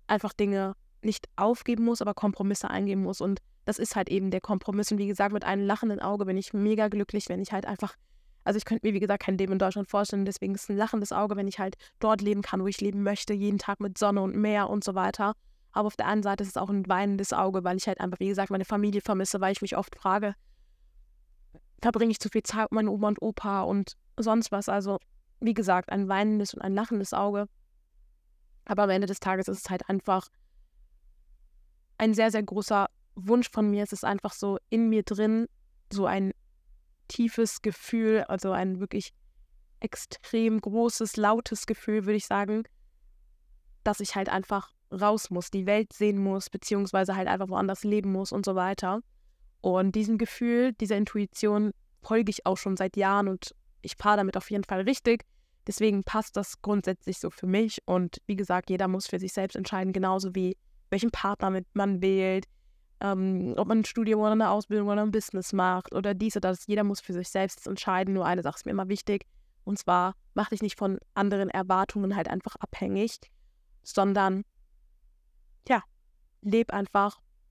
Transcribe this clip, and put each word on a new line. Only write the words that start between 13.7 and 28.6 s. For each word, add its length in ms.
mit 180
Sonne 240
und 140
Meer 340
und 140
so 100
weiter. 400
Aber 140
auf 100
der 100
anderen 160
Seite 220
ist 60
es 60
auch 140
ein 180
weinendes 440
Auge, 300
weil 140
ich 100
halt 140
einfach, 200
wie 80
gesagt, 220
meine 140
Familie 380
vermisse, 380
weil 120
ich 80
mich 160
oft 200
frage, 380
verbringe 280
ich 100
zu 100
viel 120
Zeit 300
mit 0
meiner 200
Oma 160
und 140
Opa 400
und 300
sonst 340
was. 180
Also, 300
wie 140
gesagt, 360
ein 180
weinendes 460
und 80
ein 120
lachendes 380
Auge. 340